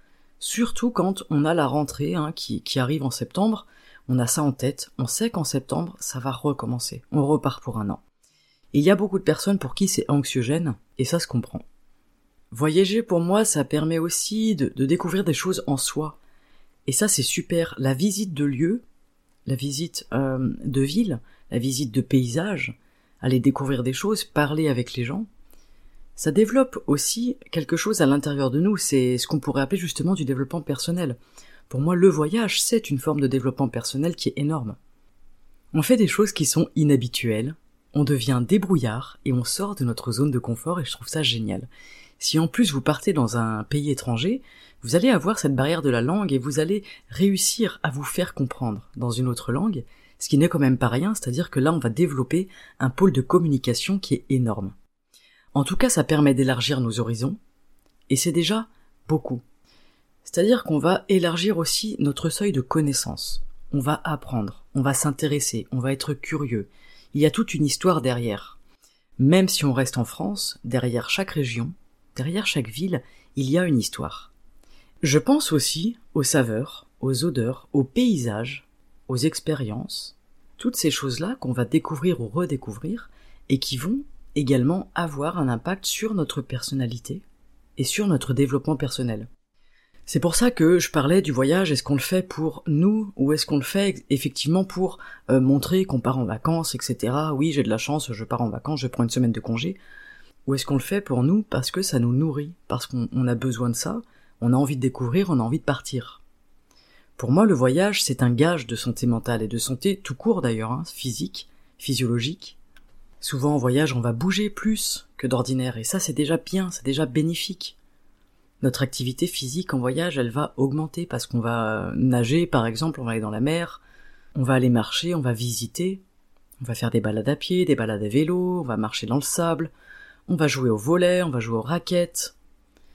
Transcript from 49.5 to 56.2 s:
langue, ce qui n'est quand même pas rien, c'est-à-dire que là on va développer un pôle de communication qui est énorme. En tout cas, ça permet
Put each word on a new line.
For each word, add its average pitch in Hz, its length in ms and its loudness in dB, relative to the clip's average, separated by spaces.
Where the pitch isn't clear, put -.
langue, 160 320 -2
ce - 120 -8
qui 147 80 6
n'est 160 100 6
quand 151 100 0
même 131 200 4
pas 120 100 2
rien, 147 260 0
c'est-à-dire 131 360 -4
que 139 100 -2
là 139 100 4
on 165 80 0
va 123 120 0
développer 151 580 0
un 135 80 2
pôle 185 240 4
de 135 80 2
communication 143 800 2
qui - 160 -2
est - 160 -4
énorme. 107 420 0
En - 120 2
tout 190 120 -2
cas, 254 140 4
ça 165 120 2
permet 147 300 4